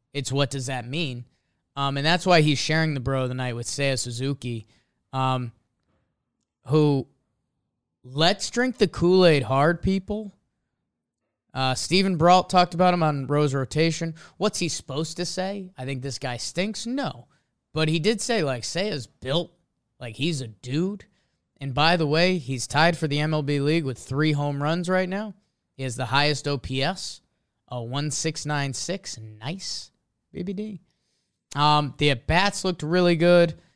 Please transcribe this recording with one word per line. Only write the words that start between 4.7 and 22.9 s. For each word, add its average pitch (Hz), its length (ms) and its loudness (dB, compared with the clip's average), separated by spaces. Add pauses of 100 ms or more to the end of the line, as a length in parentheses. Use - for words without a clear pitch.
um, 131 380 -2 (1160)
who, 147 400 2 (960)
let's 156 460 0
drink 247 280 -2
the 208 80 4
Kool-Aid 170 560 4
hard, 139 400 2
people. 196 500 -2 (1200)
Uh, 131 220 -2
Steven 190 420 2
Brault 175 320 6
talked 180 260 4
about 180 200 4
him 175 80 0
on 143 240 0
Rose 147 260 2
Rotation. 160 640 0 (220)
What's - 240 -2
he 180 80 0
supposed 156 480 -6
to 180 100 -4
say? 185 500 -6
"I 131 80 -10
think 131 180 -6
this 131 180 -8
guy 123 160 -6
stinks"? 202 500 -4
No. 240 400 -6 (460)
But 156 160 0
he 160 100 2
did 202 220 0
say, 220 240 0
like, 127 180 -4
Seiya's 170 460 -6
built, 156 440 -4 (460)
like, 117 160 -12
he's 143 260 -2
a 127 80 -8
dude. 156 580 -6 (540)
And 139 140 -8
by 160 220 4
the 160 100 2
way, 175 320 2
he's 127 300 -6
tied 160 280 4